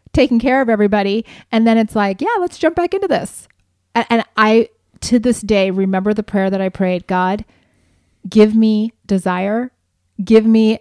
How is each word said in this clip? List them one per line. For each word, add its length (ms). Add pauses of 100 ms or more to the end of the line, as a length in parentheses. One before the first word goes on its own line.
(120)
taking 260
care 240
of 80
everybody. 560 (260)
And 140
then 100
it's 200
like, 260
"Yeah, 180
let's 200
jump 160
back 180
into 140
this." 400 (480)
A-, 160
and 120 (140)
I, 320 (300)
to 180
this 240
day, 300
remember 420
the 80
prayer 300
that 100
I 80
prayed, 380
"God, 360 (880)
give 260
me 380 (140)
desire, 640 (520)
give 220
me 360